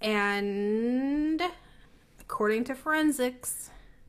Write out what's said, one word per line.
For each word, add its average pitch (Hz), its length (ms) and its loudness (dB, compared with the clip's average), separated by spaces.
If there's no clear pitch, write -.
and 214 1400 0
according 214 440 0
to 262 100 -6
forensics, 262 960 0